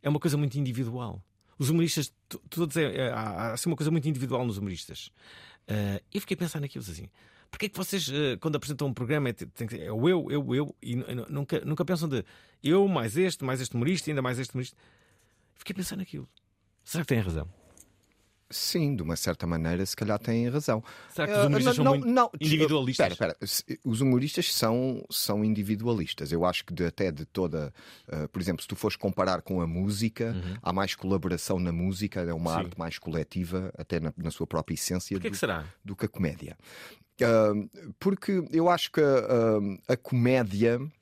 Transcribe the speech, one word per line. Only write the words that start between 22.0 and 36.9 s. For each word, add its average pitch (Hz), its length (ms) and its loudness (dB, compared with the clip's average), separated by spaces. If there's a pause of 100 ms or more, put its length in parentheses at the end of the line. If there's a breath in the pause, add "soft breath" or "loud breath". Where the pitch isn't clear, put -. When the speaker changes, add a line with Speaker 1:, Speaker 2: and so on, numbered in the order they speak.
Speaker 2:
não, 240 80 2
não, 240 160 6 (100)
Speaker 1:
individualistas? 151 720 4
Speaker 2:
espera, 87 200 0
espera. - 140 -8
Se, - 380 -4
os 113 160 0
humoristas 135 540 2
são, 123 560 0
são 104 340 0
individualistas. 104 880 0
Eu 85 120 2
acho 90 200 2
que 87 100 -10
de, 87 100 0
até 87 260 0
de 76 140 -8
toda, 80 480 -2 (360 loud breath)
eh, 76 200 -4
por 95 140 -6
exemplo, 85 200 -2
se - 60 -14
tu 98 80 -6
fores - 200 0
comparar 92 460 0
com 92 180 -2
a 82 60 0
música, 104 680 -2
Speaker 1:
Uhum. 90 260 -6
Speaker 2:
há 90 100 -2
mais 95 220 0
colaboração 92 640 0
na 87 140 0
música, 95 480 -2
é 85 140 -2
uma 82 180 -2
Speaker 1:
Sim. 82 60 2
Speaker 2:
arte 87 200 -6
mais 82 200 -6
coletiva, 87 800 -4
até - 200 -4
na, 78 180 -4
na 82 140 -4
sua 80 160 -6
própria 80 280 -2
essência, 90 420 -4
Speaker 1:
Porquê 90 140 -4
Speaker 2:
do, - 20 -8
Speaker 1:
que - 60 -8
será? 87 260 -2 (200)
Speaker 2:
do 101 120 -8
que - 80 -4
a 104 40 -2
comédia. 78 480 -4 (640 loud breath)